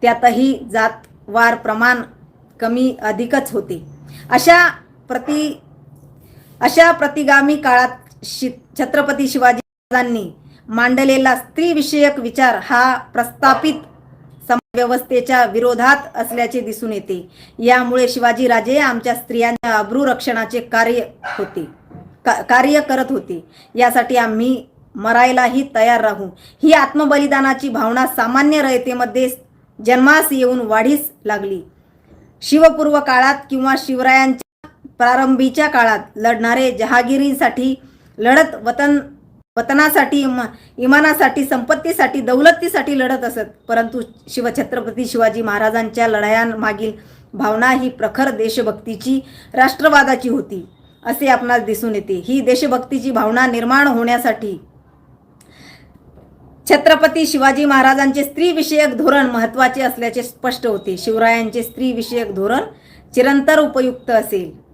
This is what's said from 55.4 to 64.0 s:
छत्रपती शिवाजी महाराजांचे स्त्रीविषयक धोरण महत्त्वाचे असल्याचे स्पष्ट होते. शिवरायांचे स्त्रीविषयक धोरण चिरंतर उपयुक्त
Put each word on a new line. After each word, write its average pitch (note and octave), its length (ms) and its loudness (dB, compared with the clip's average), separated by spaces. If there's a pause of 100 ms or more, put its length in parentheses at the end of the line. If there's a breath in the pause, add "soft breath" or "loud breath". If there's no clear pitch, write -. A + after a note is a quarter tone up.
छत्रपती D#4+ 560 4
शिवाजी C4+ 380 2
महाराजांचे C4+ 600 2
स्त्रीविषयक D4+ 720 0
धोरण C4+ 300 2
महत्त्वाचे B3 560 -2
असल्याचे A#3+ 400 -4
स्पष्ट B3+ 440 -6
होते. G3 300 -4
शिवरायांचे A3+ 680 0
स्त्रीविषयक A#3 720 -6
धोरण G#3+ 260 -2 (540 loud breath)
चिरंतर C#4+ 440 2
उपयुक्त B3+ 520 -2